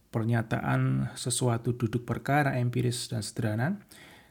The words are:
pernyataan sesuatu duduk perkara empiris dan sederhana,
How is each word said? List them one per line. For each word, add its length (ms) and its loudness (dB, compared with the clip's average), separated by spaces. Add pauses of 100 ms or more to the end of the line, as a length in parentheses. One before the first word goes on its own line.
(100)
pernyataan 1040 0
sesuatu 640 0
duduk 240 0
perkara 560 2
empiris 480 0
dan 160 -4
sederhana, 560 -2 (520)